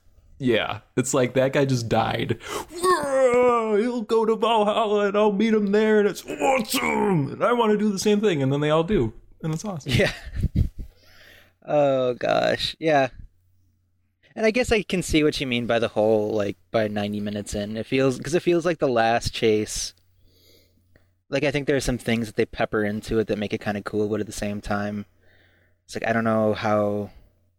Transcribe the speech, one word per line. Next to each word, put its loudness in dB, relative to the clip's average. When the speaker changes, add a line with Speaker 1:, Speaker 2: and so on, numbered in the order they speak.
Speaker 1:
Yeah. 0
It's -2
like, 2
that 2
guy 2
just -2
died. 0
"He'll 2
go 2
to 2
Valhalla 2
and 0
I'll 4
meet 2
him 2
there 4
and 4
it's -4
awesome. 0
And -4
I 2
wanna 2
do 0
the -4
same 2
thing." 2
And 2
then 0
they 0
all 4
do. 0
And -4
it's -8
awesome. -8
Speaker 2:
Yeah. 2
<laughs> 4
Oh, 2
gosh. 0
Yeah. 2
And 0
I 6
guess 0
I 2
can -2
see 2
what 2
you -2
mean -2
by 2
the 0
whole, 2
like, -2
by 0
ninety -4
minutes -8
in. -6
It -6
feels, 0
'cause -6
it 0
feels 0
like -2
the 0
last 0
chase. -2
Like, -2
I 0
think -2
there 0
are 0
some -2
things -2
that -8
they 2
pepper -2
into -4
it -2
that -2
make -4
it -4
kinda -4
cool, -2
but -2
at -6
the -14
same -6
time, -6
it's -20
like, -6
I 0
don't 0
know 2
how, -2